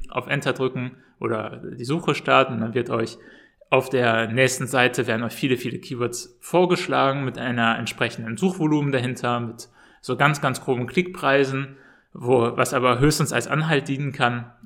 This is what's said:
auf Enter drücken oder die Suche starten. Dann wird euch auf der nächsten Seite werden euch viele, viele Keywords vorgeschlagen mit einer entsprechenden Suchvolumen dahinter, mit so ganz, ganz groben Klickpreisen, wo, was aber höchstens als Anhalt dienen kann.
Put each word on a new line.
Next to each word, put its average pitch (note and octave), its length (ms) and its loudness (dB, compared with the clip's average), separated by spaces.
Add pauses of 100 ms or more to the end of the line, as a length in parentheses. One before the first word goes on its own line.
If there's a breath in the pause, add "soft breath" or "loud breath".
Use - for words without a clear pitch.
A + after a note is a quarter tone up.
(100)
auf - 160 -6
Enter C#3 260 0
drücken B2+ 460 -4 (200 soft breath)
oder A2+ 440 -4 (160)
die B2 60 -8
Suche D3+ 300 0
starten. C3 460 2
Dann A2+ 140 -2
wird A#2+ 160 -2
euch A2+ 260 -2 (520 loud breath)
auf C3 220 2
der A2+ 380 2
nächsten B2+ 380 2
Seite B2 400 2
werden A#2 180 0
euch A#2 80 -4
viele, B2+ 240 0
viele A#2+ 220 -4
Keywords - 640 -8
vorgeschlagen C#3+ 840 2
mit B2+ 120 -4
einer A#2 420 0
entsprechenden A2+ 580 -4
Suchvolumen D3+ 560 0
dahinter, B2 480 0
mit A2+ 280 -10 (340 soft breath)
so C3 140 -4
ganz, D3 240 2
ganz C3 200 -2
groben B2 260 -2
Klickpreisen, C#3 880 0 (360 loud breath)
wo, A#2+ 440 2
was B2+ 180 0
aber B2 260 2
höchstens D3 320 2
als A#2+ 160 0
Anhalt D3 400 0
dienen C#3 240 -4
kann. A#2+ 400 -2 (140)